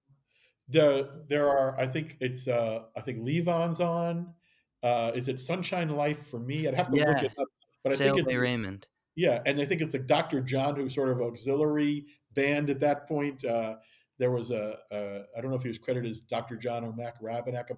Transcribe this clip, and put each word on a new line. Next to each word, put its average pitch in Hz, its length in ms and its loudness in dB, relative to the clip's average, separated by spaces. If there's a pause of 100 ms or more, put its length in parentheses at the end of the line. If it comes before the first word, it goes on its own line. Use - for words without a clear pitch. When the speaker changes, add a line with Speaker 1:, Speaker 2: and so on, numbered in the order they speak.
(680)
Speaker 1:
The, 139 600 4
there 147 200 2
are, 135 300 2
I 131 80 2
think 156 340 -6
it's, 127 280 -4
uh, 113 380 0 (100)
I 113 40 -10
think 113 200 -6
Levon's 165 600 0
on, 170 540 0 (480)
uh, 117 320 2
is 127 140 -4
it 131 100 -2
Sunshine 170 520 -2
Life 147 360 -2
for 117 140 -8
Me? 147 260 -2
I'd 131 80 0
have 156 160 0
to 135 60 4
look 151 220 6
Speaker 2:
Yeah. 123 40 -2
Speaker 1:
it 127 160 -2
up, 135 80 -4 (380)
but 135 80 2
I 135 40 2
Speaker 2:
Sail 139 60 2
Speaker 1:
think 139 140 6
it's, 135 100 2
Speaker 2:
Away 127 100 0
Raymond. 117 500 0 (300)
Speaker 1:
yeah, 160 300 4
and 143 140 2
I 143 60 0
think 160 160 0
it's, 151 120 -4
like, 127 140 -4
Doctor 156 340 2
John, 135 340 0
who 139 80 -2
was 131 100 -6
sort 135 160 2
of 123 120 0
auxiliary 147 840 0 (260)
band 143 380 2
at 135 100 0
that 143 280 2
point, 143 360 -2
uh, 113 320 0 (420)
there 127 140 2
was 120 180 -2
a, 110 280 -4 (140)
a, 101 320 -6 (120)
I 117 60 -10
don't 131 80 -4
know 131 60 -2
if 127 60 -4
he 127 60 -4
was 110 100 -6
credited 123 320 -4
as 107 120 -10
Doctor 120 340 -6
John 117 280 -4
or 113 100 -6
Mac 117 280 -10
Rabenak, 120 560 -6